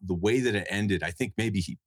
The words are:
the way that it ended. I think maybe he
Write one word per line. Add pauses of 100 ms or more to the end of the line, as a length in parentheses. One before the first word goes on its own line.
the
way
that
it
ended.
I
think
maybe
he